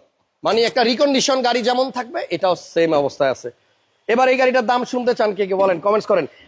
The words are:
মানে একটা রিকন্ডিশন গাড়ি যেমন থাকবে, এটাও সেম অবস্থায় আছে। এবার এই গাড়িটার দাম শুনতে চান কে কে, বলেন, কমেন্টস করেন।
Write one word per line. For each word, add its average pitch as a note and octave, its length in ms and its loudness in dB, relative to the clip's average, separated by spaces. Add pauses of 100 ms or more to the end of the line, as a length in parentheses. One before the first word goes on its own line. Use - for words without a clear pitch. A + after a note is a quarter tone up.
(440)
মানে G3+ 180 2
একটা A3 220 0
রিকন্ডিশন C4 580 2
গাড়ি A#3+ 200 0
যেমন B3 300 0
থাকবে, B3 380 -8
এটাও F3 260 0
সেম E3 380 -2
অবস্থায় C#3 380 0
আছে। - 200 -8 (560)
এবার B3+ 220 2
এই C4 80 2
গাড়িটার B3+ 280 2
দাম B3 200 -2
শুনতে B3 300 -2
চান G#3+ 200 0
কে G3 120 -2
কে, F#3+ 80 -2
বলেন, F#3+ 240 0
কমেন্টস G3+ 260 0
করেন। F3+ 200 0 (220)